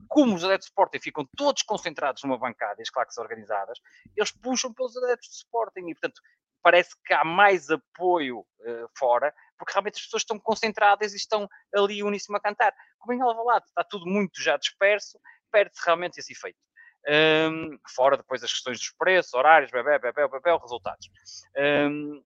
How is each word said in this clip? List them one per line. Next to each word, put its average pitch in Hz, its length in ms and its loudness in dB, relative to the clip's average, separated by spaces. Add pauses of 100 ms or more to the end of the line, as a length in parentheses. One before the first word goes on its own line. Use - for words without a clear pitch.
Como 254 280 4
os 165 80 -4
adeptos 190 240 0
do - 40 -20
Sporting 175 280 2
ficam 135 360 -8
todos 285 280 0
concentrados 165 600 -6
numa 131 140 -2
bancada 113 420 -6
e 113 40 -14
as 110 60 -12
claques - 280 -4
organizadas, 113 600 -8 (360)
eles 208 160 0
puxam 254 420 -6
pelos 240 240 -8
adeptos 247 320 -4
do - 40 -20
Sporting 196 560 -8
e, 156 40 -10
portanto, - 280 -10 (400)
parece 175 340 4 (100)
que 185 80 -2
há 151 100 2
mais 175 460 4
apoio, 156 760 -2 (200)
eh, 117 200 -10 (120)
fora, 123 360 2 (240)
porque - 160 -12
realmente 196 240 -2
as - 60 -12
pessoas 214 200 -6
estão 214 160 -8
concentradas 208 760 0
e 202 40 -14
estão 208 300 -4 (280)
ali 202 260 0
uníssimo 202 360 -4
a - 20 -14
cantar. 208 340 0 (240)
Como 247 160 -8
em 247 80 -4
Alvalade, 233 460 0
está 170 160 -4
tudo 175 240 -12
muito 190 340 -2
já 147 160 0
disperso, - 600 -2 (320)
perde-se 202 340 0
realmente 170 340 -2
esse 135 140 -16
efeito. - 240 -16 (500)
Hum, 156 720 2 (100)
fora 135 300 2
depois 120 260 -8
as 113 80 -6
questões 117 280 -8
dos - 180 -10
preços, 175 380 2
horários, 143 340 6
bebé, 127 300 0
bebé, 123 280 -2
bebé, 135 320 -2
resultados. 117 480 -12 (480)
Hum, 147 720 -2